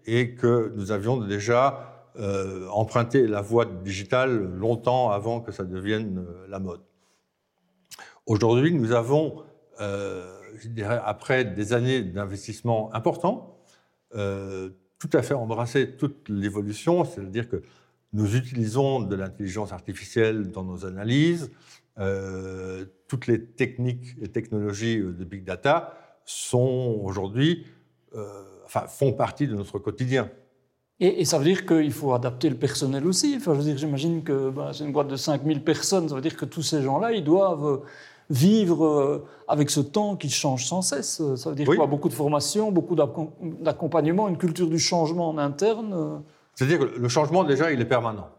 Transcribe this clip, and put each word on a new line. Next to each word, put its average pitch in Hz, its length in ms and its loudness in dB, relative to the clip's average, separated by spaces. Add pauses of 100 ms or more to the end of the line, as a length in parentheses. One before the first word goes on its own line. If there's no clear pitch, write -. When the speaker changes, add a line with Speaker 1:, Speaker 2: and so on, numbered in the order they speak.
Speaker 1:
et 123 280 0
que 117 440 2
nous 98 140 -4
avions 107 260 0
déjà, 113 760 0 (260)
euh, 95 500 -4
emprunté 117 580 2
la 104 140 -2
voie 113 240 2
digitale 98 920 -2
longtemps 117 560 2
avant 110 280 -2
que 110 120 -10
ça 98 120 -10
devienne, 95 540 -4
euh, 90 320 -12
la 98 80 -8
mode. 92 240 -8 (1400)
Aujourd'hui, 117 480 4
nous 117 180 2
avons, 131 520 2 (360)
euh, 98 560 -6 (220)
je 113 120 -14
dirais, 113 360 -4
après 127 400 0
des 101 280 -4
années 123 280 2
d'investissement 104 920 -4
important, 165 640 -2 (560)
euh, 98 540 -4 (280)
tout - 160 -10
à 170 80 4
fait 143 140 -2
embrassé 120 600 -2
toute - 320 -6
l'évolution, 104 800 0
c'est-à-dire 101 420 -6
que 85 140 -6 (520)
nous 104 220 2
utilisons 127 640 0
de 98 140 -4
l'intelligence 95 560 -8
artificielle 104 760 -2
dans 92 140 -8
nos 92 240 -8
analyses, 135 640 2 (480)
euh, 95 880 -6 (220)
toutes 123 200 -6
les 113 180 2
techniques 123 760 -4
et 101 80 -8
technologies, 107 680 -2
euh, 92 160 -2
de 90 100 -10
big 92 200 -12
data 139 500 0 (320)
sont 127 800 0
aujourd'hui, 104 640 0 (480)
euh, 101 260 -12 (240)
enfin, - 220 -4
font 135 260 0
partie 131 340 -2
de 113 60 -6
notre 101 240 -6
quotidien. 123 540 -2 (680)
Speaker 2:
Et, 185 220 4
et 151 40 0
ça 165 120 2
veut 135 60 2
dire 180 240 4
qu'il 156 240 4
faut 135 220 -2
adapter 123 360 0
le 131 60 0
personnel 135 500 -2
aussi. 269 320 2
Enfin, 180 160 0
je 139 60 2
veux 147 60 0
dire, 147 120 0
j'imagine 156 460 -2
que, 135 260 0
bah, 143 240 -6
c'est 151 100 -10
une 147 80 -4
boîte 139 180 2
de 135 60 -4
cinq 135 280 0
mille 151 200 0
personnes, 165 460 2
ça 143 60 -6
veut 131 60 -4
dire 156 140 -2
que 151 100 -6
tous 139 180 -6
ces 147 180 2
gens-là, 151 300 2
ils 202 120 0
doivent 151 580 4 (500)
vivre, 170 520 6
euh, 147 420 4 (220)
avec 139 220 4
ce 151 100 2
temps 202 360 0
qui 147 160 -4
change 131 340 0
sans 180 160 -2
cesse. 220 400 -2 (140)
Ça 160 160 -6
veut 143 40 -6
dire 139 120 -2
Speaker 1:
Oui. 165 100 6
Speaker 2:
quoi ? 151 80 4
Beaucoup 147 240 0
de 123 60 -4
formation, 151 560 0
beaucoup 175 240 2
d'accom-, 160 360 0 (300)
d'accompagnement, 160 680 2
une 170 120 -2
culture 170 300 0
du 160 100 2
changement 170 500 0
en 156 80 -4
interne, 202 560 0
euh. 151 240 -4 (380)
Speaker 1:
C'est-à-dire 147 240 2
que 120 200 -2
le 120 100 0
changement, 156 340 4
déjà, 139 280 2
il 127 80 0
est 113 60 0
permanent. 113 540 0